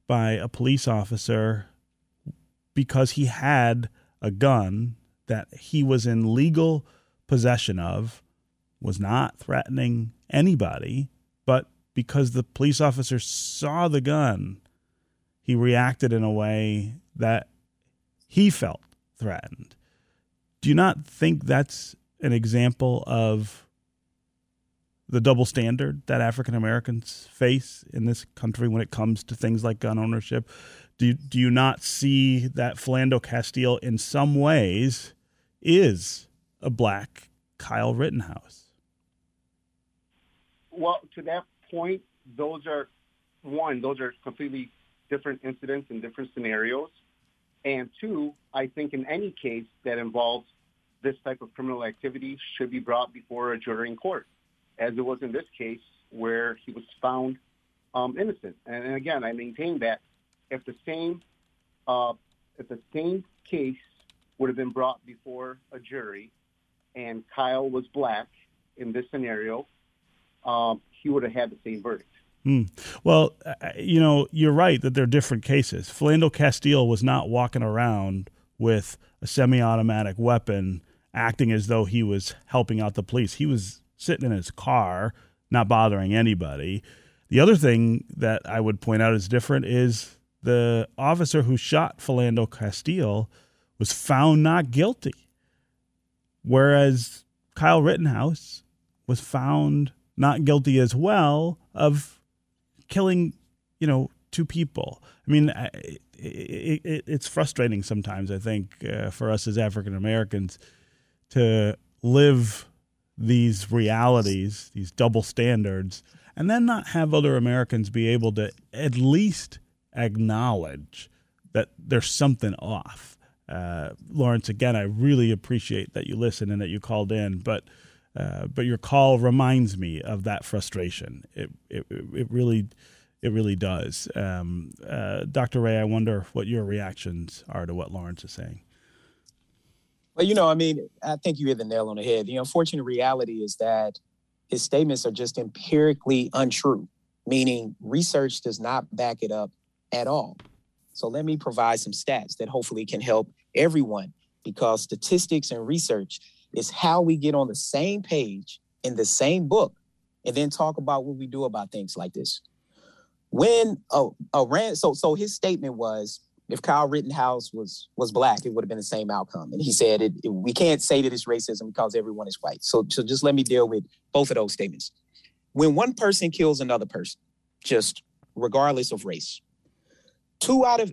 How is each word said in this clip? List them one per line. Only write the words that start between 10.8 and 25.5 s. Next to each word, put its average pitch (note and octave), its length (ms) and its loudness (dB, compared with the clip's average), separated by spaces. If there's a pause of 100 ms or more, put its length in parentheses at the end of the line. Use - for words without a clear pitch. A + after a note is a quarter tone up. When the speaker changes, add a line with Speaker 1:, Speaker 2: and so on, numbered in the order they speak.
Speaker 1:
but C3 240 2 (240)
because B2 380 2
the B2 120 -2
police C#3+ 380 0
officer C3 380 0
saw - 680 -4
the C#3+ 140 2
gun, A#2 560 0 (840)
he B2 100 0
reacted B2 580 2
in A2+ 120 2
a G#2+ 80 0
way G#2+ 640 -2 (200)
that A2+ 340 0 (800)
he G3+ 220 6
felt - 320 -4 (380)
threatened. - 560 -10 (840)
Do C#3+ 80 0
you C#3+ 60 8
not F3+ 320 4
think D#3 380 0
that's C3+ 500 -2 (260)
an B2+ 120 2
example A#2+ 720 2
of A2 580 -2 (1400)
the B2 100 2
double B2 240 6
standard C3 640 -2